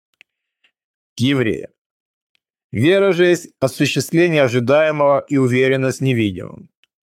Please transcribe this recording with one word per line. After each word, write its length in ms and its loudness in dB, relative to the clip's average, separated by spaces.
Еврея. 520 -2
«Вера 420 2
же 140 2
есть 220 0
осуществление 840 0
ожидаемого 840 0
и 80 -2
уверенность 640 0
в 40 -4
невидимом. 640 -4